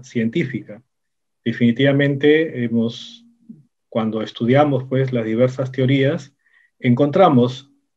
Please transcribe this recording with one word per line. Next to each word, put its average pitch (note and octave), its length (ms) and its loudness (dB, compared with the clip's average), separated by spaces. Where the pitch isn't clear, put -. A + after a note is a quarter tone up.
científica. A2+ 800 -6
Definitivamente, C#3 1200 2
hemos, A#2 600 -6
cuando A2 320 -4
estudiamos, C3 600 0
pues, C3 280 -2
las A#2 140 -2
diversas B2+ 460 -2
teorías, C3+ 600 0
encontramos C#3 920 2